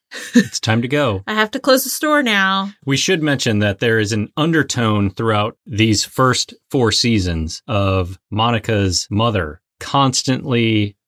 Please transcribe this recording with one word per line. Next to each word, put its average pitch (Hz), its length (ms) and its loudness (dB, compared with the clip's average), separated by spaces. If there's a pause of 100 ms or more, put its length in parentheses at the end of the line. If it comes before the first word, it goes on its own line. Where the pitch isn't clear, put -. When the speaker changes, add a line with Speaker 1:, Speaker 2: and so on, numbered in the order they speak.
(360)
Speaker 1:
It's - 240 2
time 113 240 0
to 127 40 -4
go. 123 360 -2
Speaker 2:
<laughs> - 40 -18
I 214 60 -6
have 214 180 0
to 269 80 -6
close 262 240 2
the 262 60 -8
store 302 340 0
now." 196 480 0 (140)
Speaker 1:
We 135 120 2
should 180 260 0
mention 127 360 0
that 104 200 0
there 113 200 2
is 104 140 0
an 104 240 -2
undertone 127 720 2
throughout 107 540 -2
these 113 400 0
first - 480 0 (160)
four 120 220 0
seasons 90 760 0
of 95 520 -2 (100)
Monica's 107 800 0
mother 104 520 -2 (180)
constantly 120 1160 0 (120)